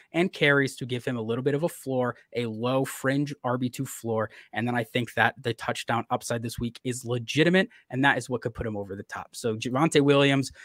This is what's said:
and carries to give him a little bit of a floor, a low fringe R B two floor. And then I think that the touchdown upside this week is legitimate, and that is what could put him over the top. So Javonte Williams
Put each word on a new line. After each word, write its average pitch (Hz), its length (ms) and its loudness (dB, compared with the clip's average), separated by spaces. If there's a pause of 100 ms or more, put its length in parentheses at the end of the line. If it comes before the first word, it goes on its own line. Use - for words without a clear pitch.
(140)
and 175 180 0
carries 139 460 2
to 135 80 -8
give 123 180 -6
him 127 140 -4
a 117 40 -4
little 117 220 -4
bit 139 120 2
of 143 80 -2
a 170 40 2
floor, 127 480 -2 (160)
a 120 140 -2
low 123 400 0
fringe 139 580 -2
R 123 140 0
B 127 100 -2
two 131 180 -6
floor. 110 440 -4 (240)
And 110 120 -2
then 120 100 -2
I 120 100 0
think - 300 -4
that 117 260 4
the 117 140 -2
touchdown 117 540 -4
upside 120 320 -2
this 113 160 -6
week 117 280 -6
is 127 180 -6
legitimate, 135 640 2 (220)
and 131 160 0
that 139 120 4
is 127 120 -6
what 123 140 -4
could 120 100 -4
put - 120 -6
him 110 120 -6
over 98 180 -8
the 104 80 -10
top. - 320 -12
So 110 220 -2
Javonte 131 420 2
Williams 139 540 4 (120)